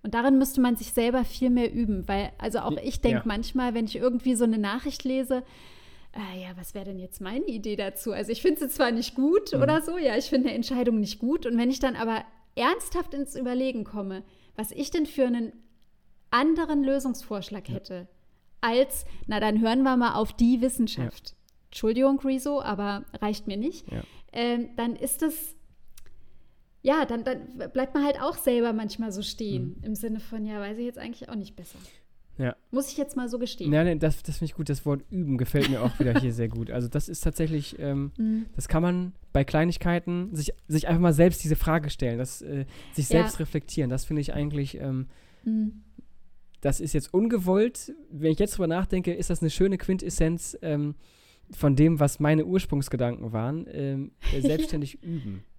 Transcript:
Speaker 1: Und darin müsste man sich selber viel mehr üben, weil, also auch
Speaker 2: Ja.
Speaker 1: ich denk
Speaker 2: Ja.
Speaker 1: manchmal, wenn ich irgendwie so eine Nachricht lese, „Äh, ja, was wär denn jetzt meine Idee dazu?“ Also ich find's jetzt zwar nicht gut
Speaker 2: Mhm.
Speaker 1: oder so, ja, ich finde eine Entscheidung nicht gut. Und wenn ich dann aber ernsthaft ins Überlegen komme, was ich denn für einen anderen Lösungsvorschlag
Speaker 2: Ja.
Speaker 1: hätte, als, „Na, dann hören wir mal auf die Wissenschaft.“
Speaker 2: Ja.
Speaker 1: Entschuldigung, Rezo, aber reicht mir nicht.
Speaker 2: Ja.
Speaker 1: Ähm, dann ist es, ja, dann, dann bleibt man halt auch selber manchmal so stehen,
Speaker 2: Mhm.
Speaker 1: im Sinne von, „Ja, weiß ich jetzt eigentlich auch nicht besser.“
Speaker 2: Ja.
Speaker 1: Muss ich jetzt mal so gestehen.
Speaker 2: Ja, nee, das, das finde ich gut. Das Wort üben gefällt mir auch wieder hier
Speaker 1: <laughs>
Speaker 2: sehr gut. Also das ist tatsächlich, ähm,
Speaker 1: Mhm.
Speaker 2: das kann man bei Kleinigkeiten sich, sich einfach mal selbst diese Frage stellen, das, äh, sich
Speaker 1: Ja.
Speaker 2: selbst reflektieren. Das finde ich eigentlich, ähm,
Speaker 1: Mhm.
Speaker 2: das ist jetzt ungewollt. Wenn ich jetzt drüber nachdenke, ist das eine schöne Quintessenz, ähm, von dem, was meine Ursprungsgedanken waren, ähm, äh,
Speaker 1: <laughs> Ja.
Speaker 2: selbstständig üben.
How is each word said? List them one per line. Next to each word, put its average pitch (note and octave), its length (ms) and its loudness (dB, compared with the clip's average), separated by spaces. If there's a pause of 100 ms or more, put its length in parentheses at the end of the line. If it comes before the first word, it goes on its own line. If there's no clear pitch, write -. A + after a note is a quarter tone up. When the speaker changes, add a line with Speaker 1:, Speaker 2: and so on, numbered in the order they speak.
Speaker 1:
Und G#3+ 100 -4
darin C4 240 6
müsste C4 240 4
man B3 160 6
sich - 160 -8
selber A#3+ 320 4
viel - 240 0
mehr A#3+ 240 4
üben, G#3 340 0
weil, G3 300 -2
also A3 220 -2
auch - 120 -2
Speaker 2:
Ja. D3+ 120 -4
Speaker 1:
ich - 180 -4
denk A#3 140 4
Speaker 2:
Ja. G3 100 0
Speaker 1:
manchmal, A#3 480 -2
wenn A3+ 120 0
ich G#3+ 100 -8
irgendwie B3 400 2
so A#3 80 2
eine A3 160 2
Nachricht G#3+ 440 -4
lese, B3+ 400 0 (720)
„Äh, F#3 300 -10
ja, F3+ 120 -12
was F3+ 180 -14
wär G3 120 -10
denn G3 120 -10
jetzt F3+ 220 -14
meine G#3 260 -4
Idee G#3+ 300 -4
dazu?“ G3 380 -4
Also G#3 180 -4
ich A3+ 100 -4
find's D4+ 200 4
jetzt C4 140 -4
zwar A#3+ 160 4
nicht A#3 240 -4
gut D#4+ 380 2
Speaker 2:
Mhm. B3+ 80 4
Speaker 1:
oder D4+ 200 4
so, D#4+ 160 -4
ja, C4 180 2
ich C4+ 140 0
finde C4+ 180 2
eine - 80 -2
Entscheidung A#3 460 0
nicht G#3 180 -4
gut. C4 260 0
Und A#3+ 120 0
wenn A#3+ 120 4
ich C4 100 -2
dann C4 180 0
aber A3+ 260 -2 (320)
ernsthaft E4+ 580 0
ins C#4 220 -6
Überlegen B3 480 -2
komme, G3 400 -8 (320)
was A3 160 -6
ich C#4 180 -6
denn D#4+ 160 0
für C4+ 220 2
einen A#3 240 -2 (800)
anderen D#4 520 4
Lösungsvorschlag B3 840 -4
Speaker 2:
Ja. G3+ 80 -6
Speaker 1:
hätte, F#3 320 -12 (540)
als, B3 440 4 (220)
„Na, G#3 140 0
dann G#3+ 180 4
hören A#3 240 4
wir C4 140 6
mal A#3+ 160 4
auf G#3+ 180 0
die A#3 300 4
Wissenschaft.“ A3+ 680 -2
Speaker 2:
Ja. - 40 -20 (320)
Speaker 1:
Entschuldigung, C4 540 2
Rezo, C4+ 400 0
aber G3+ 420 -4 (180)
reicht G#3 260 -2
mir G3 100 -4
nicht. C4 340 -6
Speaker 2:
Ja. - 100 -6 (300)
Speaker 1:
Ähm, A#3+ 460 -2
dann A#3 180 -2
ist - 260 -4
es, - 340 -4 (1300)
ja, C#4+ 240 4
dann, A#3 180 -4
dann B3+ 160 -4 (340)
bleibt C4 200 -2
man C#4+ 120 2
halt C#4+ 160 0
auch E4 160 -2
selber A#3 360 2
manchmal A3 380 -6
so F#3+ 100 -6
stehen, C#3 560 -6
Speaker 2:
Mhm. - 60 -12
Speaker 1:
im G#3+ 120 -4
Sinne A3 240 -4
von, G#3+ 260 -8
„Ja, G#3 140 -6
weiß G#3 180 -8
ich A#3+ 80 -6
jetzt A#3+ 120 -8
eigentlich A#3+ 320 -12
auch A3+ 60 -10
nicht G3+ 200 -8
besser.“ - 240 -18 (580)
Speaker 2:
Ja. B2+ 180 -2 (140)
Speaker 1:
Muss C4+ 220 -2
ich - 60 -8
jetzt C#4+ 200 -4
mal B3 120 -4
so A#3+ 100 -4
gestehen. F3+ 340 -2
Speaker 2:
Ja, D#3 100 6
nee, E3+ 120 2
das, D#3 260 2
das - 160 -6
finde D#3+ 140 -4
ich - 40 -12
gut. D3+ 140 -4
Das C#3 160 -2
Wort C#3+ 240 0
üben D3+ 300 0
gefällt C#3 320 2
mir A#2+ 100 0
auch A#2+ 180 0
wieder B2 200 4
hier B2 140 2
Speaker 1:
<laughs> - 0 -
Speaker 2:
sehr A#2 160 0
gut. A2+ 200 -6
Also A#2+ 180 -2
das - 220 -2
ist D#3+ 120 -8
tatsächlich, D#3 580 0
ähm, C#3 380 -2
Speaker 1:
Mhm. A3 280 0 (100)
Speaker 2:
das - 120 -4
kann D#3+ 160 2
man F3+ 300 0 (200)
bei C#3 100 4
Kleinigkeiten F3 920 0
sich, D3 180 -2 (140)
sich D#3 200 0
einfach E3 140 4
mal E3+ 120 8
selbst E3+ 300 6
diese D3+ 120 2
Frage D#3 340 2
stellen, A#2+ 300 -2
das, - 240 -6
äh, C#3 220 -4 (280)
sich D3 160 0
Speaker 1:
Ja. E3 120 8
Speaker 2:
selbst - 180 0
reflektieren. D3 500 -2
Das C3 160 -2
finde D3+ 160 -2
ich - 140 -4
eigentlich, D3 440 -4
ähm, C3 280 -4 (360)
Speaker 1:
Mhm. A3 380 -2 (800)
Speaker 2:
das C#3 180 2
ist D#3 140 -4
jetzt D3 180 0
ungewollt. G#3 800 2 (200)
Wenn D#3+ 220 2
ich - 60 0
jetzt - 180 2
drüber F3+ 100 0
nachdenke, F3+ 480 0
ist F3+ 160 -2
das E3+ 100 0
eine D#3+ 80 2
schöne F#3+ 300 2
Quintessenz, E3+ 840 0
ähm, D3 320 -2 (560)
von C#3 260 4
dem, D#3 240 6
was C#3+ 200 2
meine D3+ 260 4
Ursprungsgedanken C3+ 840 0
waren, B2 400 -2
ähm, C#3 400 -4 (200)
äh, - 40 4
Speaker 1:
<laughs> C3+ 60 2
Ja. - 0 -
Speaker 2:
selbstständig D3+ 600 0
üben. A#2+ 420 -6 (160)